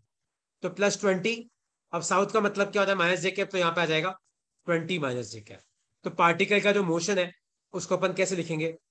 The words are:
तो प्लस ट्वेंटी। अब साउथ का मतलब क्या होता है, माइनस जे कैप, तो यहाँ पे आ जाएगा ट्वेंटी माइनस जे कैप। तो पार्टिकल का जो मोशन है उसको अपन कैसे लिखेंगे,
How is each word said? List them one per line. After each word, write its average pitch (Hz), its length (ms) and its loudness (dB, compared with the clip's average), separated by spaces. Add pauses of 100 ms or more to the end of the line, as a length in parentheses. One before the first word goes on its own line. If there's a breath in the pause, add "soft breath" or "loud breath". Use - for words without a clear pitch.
(640)
तो 185 60 -2
प्लस 202 320 0
ट्वेंटी। 196 340 2 (580)
अब 170 80 -4
साउथ 190 300 2
का 220 100 2
मतलब 202 300 0
क्या 202 100 2
होता 190 100 2
है, 196 60 0
माइनस 175 220 2
जे 185 120 -2
कैप, 190 200 -2
तो 196 60 -2
यहाँ 170 140 2
पे 175 100 0
आ 165 40 2
जाएगा 160 260 0 (560)
ट्वेंटी 170 320 -2
माइनस 123 320 -4
जे 113 100 -14
कैप। 95 200 -20 (440)
तो 190 40 -4 (100)
पार्टिकल 185 420 4
का 202 100 4
जो 202 120 2
मोशन 170 360 0
है 175 120 -2 (420)
उसको 180 240 -4
अपन 180 160 0
कैसे 185 220 0
लिखेंगे, 165 360 -4 (200)